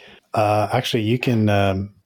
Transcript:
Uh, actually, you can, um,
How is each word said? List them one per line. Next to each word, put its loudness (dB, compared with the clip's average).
Uh, 0
actually, -2
you 0
can, 0
um, 0